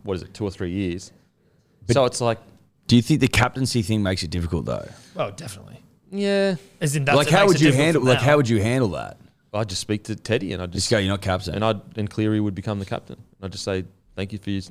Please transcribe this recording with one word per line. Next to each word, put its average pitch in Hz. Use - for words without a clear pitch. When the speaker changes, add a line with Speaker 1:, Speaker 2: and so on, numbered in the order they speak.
Speaker 1:
what 95
is 80
it, -
two 110
or 98
three 92
years. 92
Speaker 2:
But 117
Speaker 1:
So 135
it's 123
like, 117
Speaker 2:
do 120
you 117
think 151
the 131
captaincy 123
thing 107
makes 95
it 82
difficult, 85
though? 60
Speaker 3:
Oh, 127
definitely. 98
Speaker 1:
Yeah. 196
Speaker 3:
As 151
in, 143
that's, 143
Speaker 2:
Like, 147
Speaker 3:
it 156
Speaker 2:
how 185
Speaker 3:
makes 196
Speaker 2:
would 170
Speaker 3:
it 135
Speaker 2:
you 156
Speaker 3:
difficult 139
Speaker 2:
handle, 156
Speaker 3:
for 127
Speaker 2:
like, 123
Speaker 3:
Mal. 117
Speaker 2:
how 147
would 139
you 113
handle 117
that? 55
Speaker 1:
I'd 104
just 95
speak 107
to 107
Teddy 107
and 90
I'd 87
just 92
Speaker 2:
Just -
go, 117
"You're 95
not 98
captain." 92
Speaker 1:
And 101
I'd, 110
and 104
Cleary 107
would 104
become 101
the 98
captain. -
I'd 92
just 98
say, 95
"Thank 98
you 104
for -
your 98
s-, 92